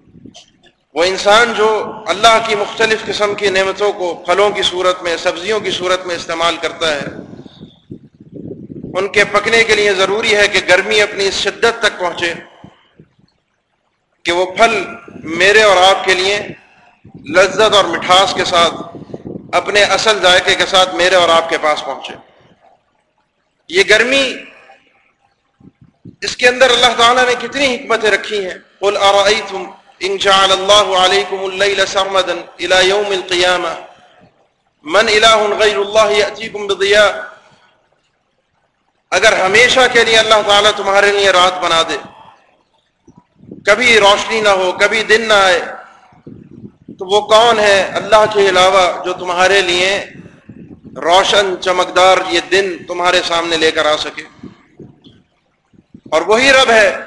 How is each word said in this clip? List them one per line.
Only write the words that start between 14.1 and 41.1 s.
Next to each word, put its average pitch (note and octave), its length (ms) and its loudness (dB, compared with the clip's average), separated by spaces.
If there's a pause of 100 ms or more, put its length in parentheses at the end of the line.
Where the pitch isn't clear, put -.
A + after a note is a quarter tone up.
کہ E3+ 80 -4
وہ F3+ 140 0
پھل G#3 380 0 (400)
میرے F3+ 380 2
اور G3+ 160 4
آپ F#3+ 280 4
کے F#3+ 80 2
لیے G3 340 -2 (800)
لذت G3 480 2
اور F#3+ 120 4
مٹھاس F3+ 480 0
کے F3+ 120 -4
ساتھ، E3+ 280 0 (800)
اپنے G3 320 0
اصل G3 380 0
ذائقے F#3 340 2
کے F3+ 100 0
ساتھ F#3 300 0
میرے F3+ 200 2
اور E3+ 140 4
آپ E3 200 2
کے D#3+ 80 -2
پاس D3+ 280 -4
پہنچے۔ B2+ 280 -12 (1600)
یہ F3+ 200 2
گرمی، B3 460 2 (1900)
اس - 160 -8
کے B3 100 2
اندر B3 220 2
اللہ A#3+ 280 2
تعالیٰ B3 280 2
نے B3 160 0
کتنی B3+ 340 -4
حکمتیں G#3+ 360 -2
رکھی G3 340 -4
ہیں۔ F3 100 -10 (240)
"قل G3+ 180 -2
ارأيتم G3 640 0 (360)
ان F#3+ 180 -4
جعل G3 340 2
الله F#3+ 540 2
عليكم F#3+ 380 0
الليل F#3+ 420 -2
سرمدا F#3+ 480 -2 (260)
الى F#3 300 2
يوم G3+ 220 -2
القيامة F3+ 600 -2 (1120)
من F#3 240 0
اله G#3+ 520 2
غير G#3 180 2
الله G#3 400 0
يأتيكم G#3 500 -4
بضياء۔" G3 440 2 (2000)
اگر G3 220 4
ہمیشہ G#3+ 460 2 (140)
کے A#3 100 4
لیے A3+ 140 2
اللہ A3 300 4
تعالیٰ G3+ 280 2
تمہارے G3+ 360 2